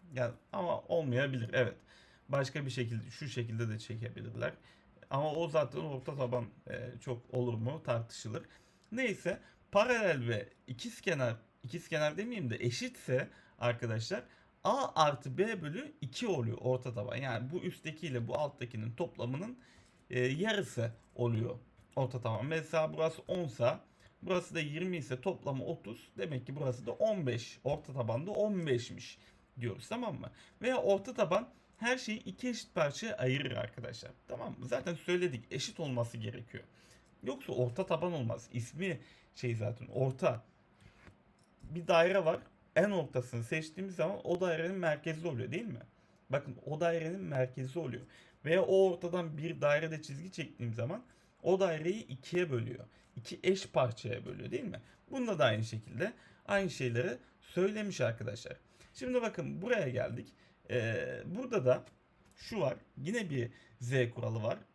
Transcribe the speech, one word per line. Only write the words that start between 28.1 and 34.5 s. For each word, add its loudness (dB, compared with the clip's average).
da -6
on 2
beşmiş 0
diyoruz, -4
tamam -4
mı? -10
Veya 2
orta 4
taban 4
her 2
şeyi -4
iki -6
eşit -6
parçaya 0
ayırır 2
arkadaşlar. -6
Tamam -6